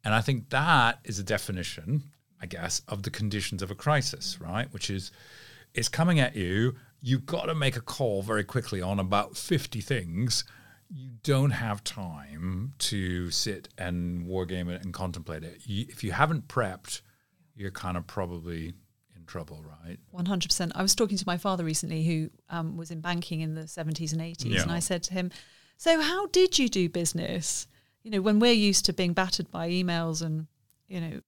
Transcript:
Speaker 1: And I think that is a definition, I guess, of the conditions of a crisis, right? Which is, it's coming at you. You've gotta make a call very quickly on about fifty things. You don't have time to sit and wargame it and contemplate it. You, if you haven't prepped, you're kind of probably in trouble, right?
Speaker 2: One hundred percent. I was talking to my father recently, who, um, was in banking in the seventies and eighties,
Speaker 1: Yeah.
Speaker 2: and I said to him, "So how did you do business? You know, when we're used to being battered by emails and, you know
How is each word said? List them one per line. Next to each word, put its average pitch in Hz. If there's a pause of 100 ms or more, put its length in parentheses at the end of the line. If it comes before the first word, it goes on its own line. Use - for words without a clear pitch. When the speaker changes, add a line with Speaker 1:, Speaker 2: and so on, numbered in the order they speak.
Speaker 1:
And 107
I 113
think 123
that 135
is 101
a 101
definition, 95 (360)
I 95
guess, 87
of 101
the -
conditions 101
of 95
a 101
crisis, -
right? 92
Which -
is, 98 (640)
it's 113
coming 165
at 123
you. 107 (260)
You've 135
gotta 165
make 135
a 120
call 107
very 104
quickly 107
on 95
about 101
fifty -
things. 110 (440)
You 131 (120)
don't 139
have 104
time 87
to 90
sit 98 (100)
and 87
wargame 90
it 90
and 90
contemplate 82
it. 82
You, 101
if -
you 95
haven't 151
prepped, - (540)
you're 98
kind 90
of 87
probably 87 (420)
in 82
trouble, 78 (220)
right? 85 (120)
Speaker 2:
One 175
hundred 180
percent. 170
I 190
was 196
talking 208
to 185
my 175
father 180
recently, 160
who, 160 (200)
um, 165
was 165
in 165
banking 175
in 156
the 160
seventies 156
and 160
eighties, 160
Speaker 1:
Yeah. 92
Speaker 2:
and -
I 170
said 180
to -
him, 180 (480)
"So 330
how 359
did 370
you 254
do 185
business? 165 (380)
You 220
know, 202
when 208
we're 240
used 208
to 180
being 175
battered 185
by 170
emails 170
and, 156 (420)
you 185
know 156